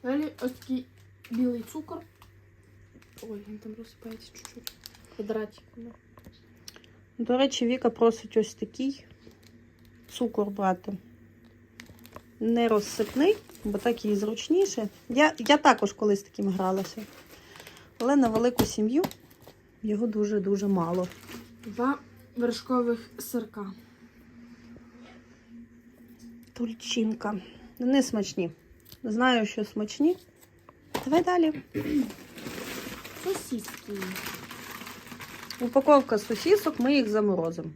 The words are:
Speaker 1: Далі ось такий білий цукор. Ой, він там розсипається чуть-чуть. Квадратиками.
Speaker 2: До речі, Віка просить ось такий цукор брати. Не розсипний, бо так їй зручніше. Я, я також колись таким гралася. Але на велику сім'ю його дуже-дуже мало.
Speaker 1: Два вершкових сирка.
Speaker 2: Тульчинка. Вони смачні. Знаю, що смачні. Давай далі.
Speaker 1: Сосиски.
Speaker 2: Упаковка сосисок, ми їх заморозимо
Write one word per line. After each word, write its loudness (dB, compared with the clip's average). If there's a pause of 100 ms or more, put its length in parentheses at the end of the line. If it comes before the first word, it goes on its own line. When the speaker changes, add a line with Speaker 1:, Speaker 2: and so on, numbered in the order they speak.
Speaker 1:
Далі 0 (140)
ось -2
такий -6 (460)
білий 0
цукор. -10 (1300)
Ой, -10
він -12
там -14
розсипається -16
чуть-чуть. -14 (420)
Квадратиками. -10 (1300)
Speaker 2:
До 0
речі, 2
Віка 2
просить 2
ось 0
такий -6 (1040)
цукор -2
брати. -2 (1500)
Не 2
розсипний, 2 (260)
бо -2
так -2
їй 2
зручніше. 0 (220)
Я, 4
я 6
також 6
колись 2
таким -4
гралася. -2 (1000)
Але 2
на 6
велику 2
сім'ю 0 (800)
його 0
дуже-дуже 0
мало. 2 (580)
Speaker 1:
Два -2 (380)
вершкових -2 (100)
сирка. -8 (2750)
Speaker 2:
Тульчинка. -2 (440)
Вони 4
смачні. -2 (520)
Знаю, 2
що -4
смачні. 0 (880)
Давай 4
далі. 4 (1700)
Speaker 1:
Сосиски. -6 (1700)
Speaker 2:
Упаковка 6
сосисок, 2
ми 4
їх 4
заморозимо 0